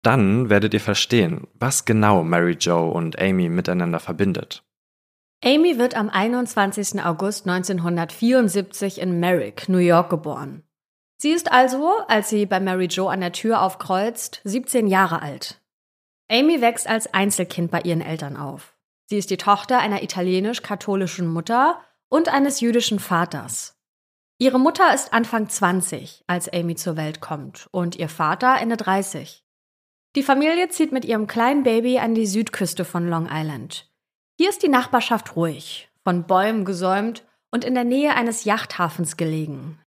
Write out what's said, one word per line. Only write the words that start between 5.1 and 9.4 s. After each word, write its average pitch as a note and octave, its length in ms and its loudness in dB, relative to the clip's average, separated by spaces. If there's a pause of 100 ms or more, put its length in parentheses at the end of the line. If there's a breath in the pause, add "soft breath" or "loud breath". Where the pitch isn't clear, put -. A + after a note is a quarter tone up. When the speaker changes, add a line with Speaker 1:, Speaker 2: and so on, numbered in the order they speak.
Speaker 2:
Amy D4+ 340 4
wird B3 180 0
am G#3+ 140 -2
einundzwanzigsten G#3 920 -2
August F#3 460 -4
neunzehnhundertvierundsiebzig F#3 1500 0
in F3+ 200 0
Merrick, E3+ 500 0